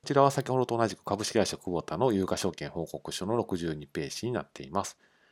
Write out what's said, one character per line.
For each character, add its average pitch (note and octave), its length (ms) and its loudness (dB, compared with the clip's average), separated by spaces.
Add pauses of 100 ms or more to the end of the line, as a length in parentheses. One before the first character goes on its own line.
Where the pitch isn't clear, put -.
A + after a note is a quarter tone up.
こ - 60 -16
ち C#3+ 60 2
ら C#3 80 8
は C#3 80 8
先 C3+ 180 -2
ほ B2+ 100 2
ど B2+ 80 2
と A#2 120 0
同 A#2 80 4
じ F#2+ 120 -2
く - 80 -20
株 G#2 180 0
式 A2 160 2
会 G#2 60 6
社 - 100 -2
ク - 160 -6
ボ E2 100 0
タ - 160 -6
の B2+ 140 4
有 F#2+ 140 4
価 F#2 100 -2
証 F#2 160 0
券 D2+ 180 -8
報 E2 160 -6
告 - 280 -10
書 - 120 -6
の A2+ 120 0
六 G2+ 200 0
十 E2 160 -2
二 D2+ 140 -10
ペ D#2 200 -6
ー - 20 -12
ジ - 180 -6
に B2 60 -4
な F#2+ 80 -2
っ - 100 -12
て - 120 -14
い C2+ 80 -14
ま F#2+ 120 -2
す。 - 140 -14 (340)